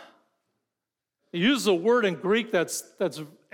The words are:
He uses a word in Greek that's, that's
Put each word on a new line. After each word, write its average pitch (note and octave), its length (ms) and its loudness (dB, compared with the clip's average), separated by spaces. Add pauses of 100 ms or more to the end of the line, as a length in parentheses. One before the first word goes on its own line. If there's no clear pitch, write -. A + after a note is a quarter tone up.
(1300)
He F3 80 -4
uses G#3+ 280 2
a G3+ 60 4
word G#3+ 320 2
in F3 100 0
Greek G#3 360 -2
that's, E3+ 300 -2 (180)
that's D#3 220 -4 (320)